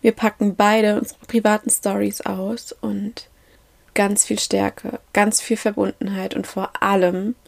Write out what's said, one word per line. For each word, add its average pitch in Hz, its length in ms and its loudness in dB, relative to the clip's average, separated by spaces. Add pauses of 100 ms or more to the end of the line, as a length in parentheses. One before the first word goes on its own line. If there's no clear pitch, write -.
Wir 226 100 6
packen 208 440 -2
beide 208 440 4
unsere - 260 -10
privaten 214 440 2
Storys 202 500 -2
aus 196 600 -6
und 208 480 -6 (680)
ganz 202 320 2
viel 214 120 -2
Stärke, - 640 -2 (140)
ganz 208 260 4
viel - 160 -2
Verbundenheit 196 800 -2
und 190 120 -4
vor - 360 -6
allem 190 520 2 (140)